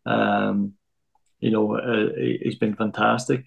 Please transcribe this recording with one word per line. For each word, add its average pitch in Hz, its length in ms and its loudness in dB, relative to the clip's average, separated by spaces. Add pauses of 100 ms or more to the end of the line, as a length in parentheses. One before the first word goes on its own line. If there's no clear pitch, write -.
um, 104 720 0 (640)
you 120 100 2
know, 110 240 2
uh, 113 400 0
he, 127 280 -2
he's - 120 -2
been 107 220 -2
fantastic. 113 680 0